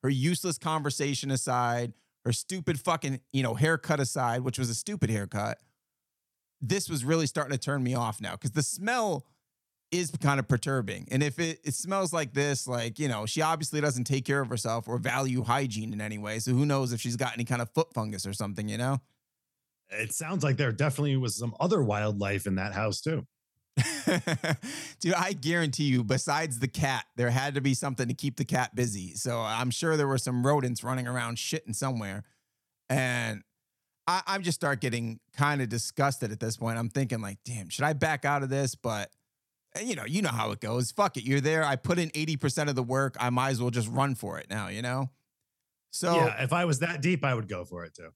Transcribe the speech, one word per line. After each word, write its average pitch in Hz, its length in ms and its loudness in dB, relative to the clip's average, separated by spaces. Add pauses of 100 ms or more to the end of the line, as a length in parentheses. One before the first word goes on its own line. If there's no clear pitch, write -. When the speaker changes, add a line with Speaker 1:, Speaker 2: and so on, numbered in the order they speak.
Speaker 1:
her 131 60 2
useless 151 480 2
conversation 143 720 -2
aside, 123 640 0 (320)
her 120 80 2
stupid 170 460 -2
fucking, 151 420 0 (100)
you 135 120 2
know, 117 100 0
haircut 156 460 2
aside, 123 420 0
which 127 180 -4
was 123 100 0
a 113 60 -2
stupid 190 340 -2
haircut, 107 500 -4 (1000)
this 180 280 0
was 135 160 -2
really 160 220 4
starting 143 260 -2
to 135 40 -2
turn 139 260 -2
me 123 100 0
off 120 260 -2
now, 87 160 -6
'cause 107 160 -4
the 143 120 2
smell 208 640 -2 (680)
is 170 200 0 (100)
kind 139 180 4
of 131 80 -2
perturbing. 113 640 -2
And 135 140 2
if 147 160 -2
it, 165 240 -2
it 143 100 -2
smells 185 400 -2
like 151 220 -2
this, 143 320 0
like, 120 320 -4
you 151 80 0
know, 110 180 -2
she 147 160 0
obviously 156 400 0
doesn't 127 220 2
take 135 200 2
care 143 160 2
of 131 80 0
herself 113 400 -2
or 117 120 0
value 127 420 0
hygiene 110 520 0
in 104 80 -4
any 107 180 -4
way. 104 180 -4
So 113 140 0
who 127 120 6
knows 139 300 2
if 117 80 -4
she's 120 140 -2
got 120 180 -2
any 117 100 -4
kind 123 160 -2
of 117 140 -4
foot - 220 2
fungus 107 320 -4
or 98 60 -4
something, 104 360 -4
you 107 80 -4
know? 127 240 0 (880)
Speaker 2:
It 107 240 -6
sounds 160 300 -2
like 143 140 4
there 135 140 2
definitely 139 460 2
was 123 180 0
some 117 240 -4
other 180 220 4
wildlife 104 640 2
in 98 100 0
that 98 180 -2
house, 104 280 -2
too. 156 240 -2 (500)
Speaker 1:
<laughs> 294 300 0 (920)
Dude, 165 160 2
I 185 180 2
guarantee 151 520 2
you, 127 180 4
besides 139 560 0
the 131 80 0
cat, 131 380 0 (100)
there 123 160 2
had 135 240 2
to 139 60 0
be 135 120 4
something 127 340 -2
to 120 60 0
keep 135 240 -4
the 147 80 -2
cat 127 300 0
busy. 101 400 -2
So 117 240 -2
I'm 113 320 -2
sure 160 260 2
there 143 100 4
were 135 120 2
some 123 260 0
rodents 131 380 2
running 127 240 -2
around 120 300 -4
shitting - 380 -4
somewhere. 104 480 -2 (680)
And 123 520 0 (680)
I, 180 200 2
I 196 120 0
just 175 200 0
start 139 220 0
getting 117 380 -2 (180)
kinda 143 280 2
disgusted 123 680 0
at 107 80 -8
this 113 180 -2
point. 113 200 -2
I'm 117 120 -2
thinking, 123 320 -2
like, 101 240 -10
"Damn, 104 240 -8
should 139 160 0
I 156 80 4
back 151 320 0
out 143 180 2
of 135 60 -4
this?" 135 260 0
But, - 360 -4 (640)
eh, 180 60 -6
you 226 140 -2
know, 113 100 -6
you 160 180 0
know 160 60 2
how 110 220 0
it 104 80 -6
goes. 120 320 -2
Fuck 202 260 2
it, 110 60 -8
you're 135 180 2
there. 156 220 4
I 139 120 2
put 175 240 0
in 160 160 0
eighty 156 200 0
percent 147 340 0
of 139 60 0
the 123 80 0
work. 131 360 0
I 123 100 2
might 123 220 2
as 123 100 0
well 123 80 2
just 117 180 0
run 135 280 0
for 90 240 -6
it - 100 -14
now, 101 200 -4
you 101 120 -6
know? 131 300 -2 (800)
So - 240 2
Speaker 2:
Yeah, - 280 6
if 127 80 0
I 180 140 2
was 147 140 2
that 165 240 -2
deep, 175 200 2
I 131 120 2
would 110 120 -4
go 90 180 -6
for 87 200 -10
it 80 80 -18
too. 80 220 -16